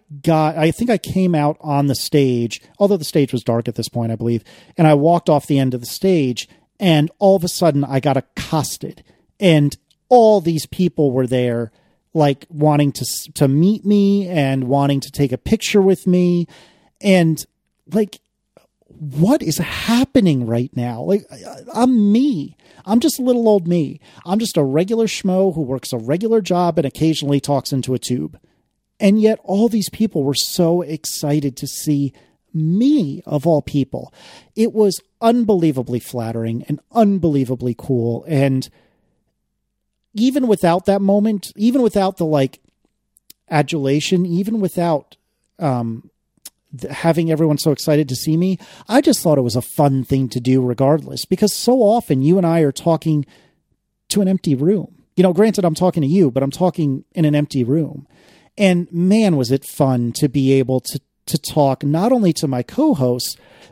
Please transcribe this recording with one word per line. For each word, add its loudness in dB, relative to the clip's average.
got, 0
I 2
think -4
I 2
came -2
out 0
on -2
the 0
stage, -2
although 2
the -6
stage -2
was -4
dark -2
at -8
this -6
point, -4
I -4
believe, -2
and 2
I 6
walked 2
off 2
the 0
end -2
of -6
the -14
stage, -2
and 2
all 4
of -2
a -2
sudden 0
I -2
got 0
accosted, -8
and 2
all 6
these -4
people 0
were 0
there, -2
like, 0
wanting 2
to -8
s-, -10
to 2
meet 2
me 2
and -2
wanting 0
to -14
take -2
a -4
picture 0
with 2
me. 2
And, 2
like, -2
what 0
is -4
happening 0
right -2
now? -6
Like, -2
I, -20
I'm 2
me. 0
I'm 0
just -2
little 2
old 2
me. -2
I'm 0
just -4
a 2
regular 0
schmo 0
who -4
works -6
a -4
regular 0
job 0
and 2
occasionally 0
talks -2
into -2
a -4
tube. -6
And 4
yet 2
all 0
these -2
people -2
were 0
so 0
excited -4
to -10
see -2
me, 0
of -2
all 2
people. -4
It 0
was 0
unbelievably 0
flattering -8
and -6
unbelievably 0
cool. -2
And 0
even 0
without 2
that 2
moment, 0
even 2
without 0
the, 0
like, 0
adulation, 0
even -2
without, -2
um, -4
th-, -12
having 0
everyone 0
so -2
excited 0
to -4
see -2
me, 0
I 2
just 2
thought 2
it 0
was -2
a -2
fun 0
thing -2
to -6
do 2
regardless, -2
because 0
so 0
often 2
you 4
and 0
I 2
are 2
talking -2
to 0
an 0
empty 0
room. -4
You 4
know, 4
granted, 2
I'm 2
talking 0
to 0
you, 4
but -2
I'm -2
talking -2
in 0
an 2
empty 0
room. -4
And 2
man, 2
was 0
it -2
fun 0
to 0
be 0
able 0
to, -12
to -4
talk -2
not 0
only 2
to -4
my -4
co-hosts, -2